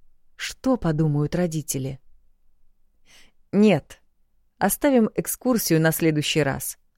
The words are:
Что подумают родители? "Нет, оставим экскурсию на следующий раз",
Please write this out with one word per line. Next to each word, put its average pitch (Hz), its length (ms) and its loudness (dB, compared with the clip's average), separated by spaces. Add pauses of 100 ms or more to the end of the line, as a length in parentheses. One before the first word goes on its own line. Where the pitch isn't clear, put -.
(360)
Что - 420 -4
подумают 151 580 0
родители? 143 640 -4 (1500)
"Нет, 196 500 2 (560)
оставим 226 580 2
экскурсию 175 680 0
на 160 100 2
следующий 156 500 0
раз", 135 360 -6 (200)